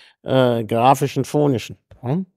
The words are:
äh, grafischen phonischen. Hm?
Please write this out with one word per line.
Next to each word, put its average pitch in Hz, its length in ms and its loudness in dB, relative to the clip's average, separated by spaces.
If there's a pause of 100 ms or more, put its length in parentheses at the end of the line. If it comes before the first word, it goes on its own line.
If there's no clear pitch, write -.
(240)
äh, 127 420 2
grafischen 127 580 2
phonischen. 139 540 -2 (240)
Hm? 165 240 -6 (120)